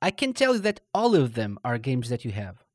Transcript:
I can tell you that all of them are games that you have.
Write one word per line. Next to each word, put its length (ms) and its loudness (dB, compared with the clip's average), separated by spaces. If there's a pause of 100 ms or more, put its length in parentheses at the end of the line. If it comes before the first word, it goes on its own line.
I 100 0
can 220 -2
tell 220 2
you 60 -2
that 200 -2 (120)
all 220 4
of 200 4
them 280 -4
are 140 -2
games 320 -2
that 160 -6
you 60 -6
have. 320 -10 (120)